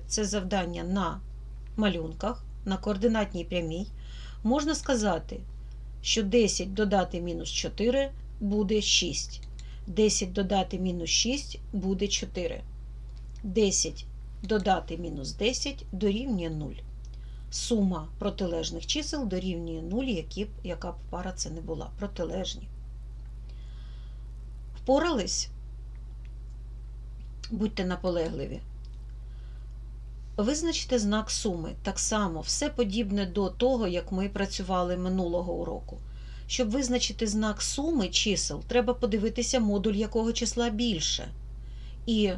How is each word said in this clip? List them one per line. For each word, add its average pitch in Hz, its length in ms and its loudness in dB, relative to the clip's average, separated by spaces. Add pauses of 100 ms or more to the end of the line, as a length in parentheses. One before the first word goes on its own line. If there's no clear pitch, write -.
це 214 180 0
завдання 185 580 0
на 180 360 2 (580)
малюнках, 190 640 0 (220)
на 190 120 2
координатній 214 680 2
прямій, 170 420 -2 (560)
можна 294 320 4
сказати, 208 640 2 (600)
що - 220 4
десять 196 500 4
додати 190 480 4
мінус 175 280 -4
чотири 262 600 2 (280)
буде 208 420 4
шість. - 600 2 (460)
Десять 202 460 4
додати 190 460 2
мінус 175 300 0
шість - 500 2 (140)
буде 190 340 2
чотири. 180 540 -2 (840)
Десять 202 640 4 (380)
додати 185 540 2
мінус 147 360 -6
десять 262 580 0
дорівнює 196 580 2
нуль. 151 260 -4 (760)
Сума 185 560 2 (120)
протилежних 170 640 0
чисел 294 420 0
дорівнює 170 540 -2
нуль, 190 220 -2
які 196 420 -2
б, 208 40 -8 (140)
яка 175 280 -4
б - 40 -8 (140)
пара 185 220 -4
це - 180 -4
не 160 120 -6
була. 156 280 -4 (100)
Протилежні. 185 680 -4 (2000)
Впорались? 269 720 4 (2000)
Будьте 208 340 0
наполегливі. 170 720 0 (1800)
Визначте 302 640 4
знак 208 320 2
суми. 170 520 -2
Так - 160 -2
само, 190 420 2
все - 280 0
подібне 202 560 2
до 185 240 2
того, 240 380 4
як 175 240 0
ми 196 180 2
працювали 185 680 2
минулого 180 560 2
уроку. - 440 -4 (500)
Щоб 240 220 2
визначити 240 580 2
знак 214 340 2
суми 285 460 2
чисел, 175 600 2
треба 247 260 4
подивитися, 226 640 2
модуль 202 340 4
якого 220 400 2
числа 233 360 2
більше. 214 580 0 (800)
І 214 320 6